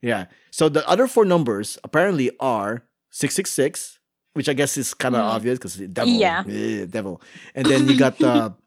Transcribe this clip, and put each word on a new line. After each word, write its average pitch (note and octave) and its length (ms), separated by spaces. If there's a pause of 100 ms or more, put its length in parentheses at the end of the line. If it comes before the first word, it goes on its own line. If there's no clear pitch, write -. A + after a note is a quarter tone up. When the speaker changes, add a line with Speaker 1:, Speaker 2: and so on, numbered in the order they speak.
Speaker 1:
Yeah. A2 220 (260)
So D#3+ 180
the D3+ 180
other A3 200
four A#3 180
numbers B2+ 580
apparently D#3 460 (100)
are A#2 440 (260)
six - 260
six - 160
six, - 480 (340)
which D3 160
I D3 40
guess C3+ 240
is C3+ 160
kinda B2+ 260
Speaker 2:
Mm. A2 40
Speaker 1:
obvious A2+ 360
'cause F2+ 200
the G2 80
devil. A3 260
Speaker 2:
Yeah. F#3+ 340
Speaker 1:
Eh, G#2+ 380
devil. F#2+ 360 (340)
And C3 100
then C3+ 220
you C3+ 100
got C3 220
the A#2 340 (140)